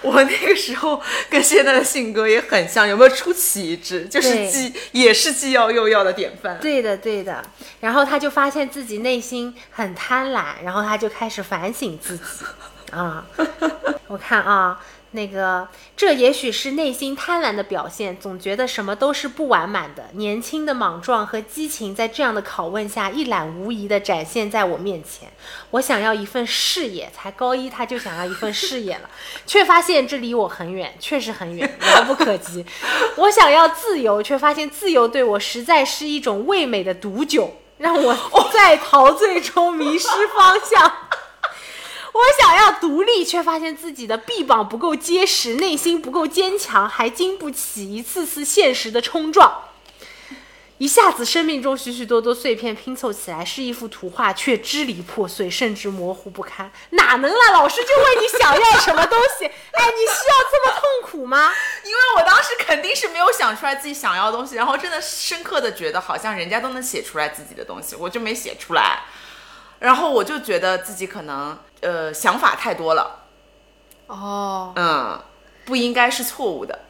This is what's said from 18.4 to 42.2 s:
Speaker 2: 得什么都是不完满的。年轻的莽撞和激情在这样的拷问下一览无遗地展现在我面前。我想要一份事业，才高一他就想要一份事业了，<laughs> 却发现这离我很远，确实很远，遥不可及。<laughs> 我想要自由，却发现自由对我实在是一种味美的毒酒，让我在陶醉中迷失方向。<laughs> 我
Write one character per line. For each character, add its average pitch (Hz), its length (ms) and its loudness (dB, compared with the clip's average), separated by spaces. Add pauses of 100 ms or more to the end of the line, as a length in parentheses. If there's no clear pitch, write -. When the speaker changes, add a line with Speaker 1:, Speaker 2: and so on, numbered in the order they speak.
Speaker 2:
得 247 120 -2
什 226 160 -6
么 202 120 -6
都 269 160 0
是 285 160 -6
不 277 200 -6
完 180 200 2
满 170 260 -6
的。 120 200 -18
年 208 280 -6
轻 302 240 -8
的 285 80 -2
莽 180 280 -4
撞 220 240 -2
和 220 160 -8
激 302 260 -10
情 208 260 -8
在 226 140 -2
这 226 160 -6
样 233 100 0
的 208 80 -4
拷 175 260 -8
问 208 200 -6
下 202 220 -6
一 269 160 -4
览 185 300 -2
无 196 160 -8
遗 202 160 -8
地 202 120 0
展 175 260 -4
现 208 240 -6
在 214 140 0
我 175 140 -2
面 175 260 -8
前。 - 260 -20 (420)
我 247 100 0
想 254 180 0
要 220 140 0
一 208 120 -4
份 240 220 -4
事 - 400 -2
业， 180 260 -10
才 - 180 -14
高 254 220 -2
一 254 160 -4
他 247 160 -8
就 240 140 -8
想 180 160 -10
要 175 80 -6
一 180 100 -6
份 208 200 -6
事 262 280 -4
业 185 140 -6
了， - 140 -16 (180)
<laughs> - 180 -16
却 392 200 4
发 349 160 6
现 302 260 2
这 277 100 -6
离 233 160 -6
我 214 140 0
很 175 240 -10
远， 185 280 -10
确 285 200 -4
实 220 120 -6
很 175 220 -10
远， 269 240 -6 (180)
遥 240 80 8
不 262 120 -2
可 202 220 0
及。 175 280 -12 (240)
<laughs> - 280 -2
我 381 120 6
想 370 220 6
要 320 160 8
自 359 320 -2
由， 214 240 0
却 277 140 -2
发 294 160 2
现 302 160 -4
自 381 220 -4
由 240 160 6
对 254 160 0
我 208 160 2
实 233 240 -8
在 294 200 4
是 294 220 -6
一 294 140 -4
种 214 260 -4
味 359 200 2
美 214 180 -2
的 185 100 -4
毒 208 320 -4
酒， 285 340 -2 (200)
让 330 220 2
我 - 140 4 (380)
在 381 240 8
陶 277 340 8
醉 359 300 2
中 349 320 0
迷 311 240 -2
失 392 100 -2 (200)
方 392 320 6
向。 - 360 6
<laughs> - 80 -16 (1120)
我 453 60 4 (200)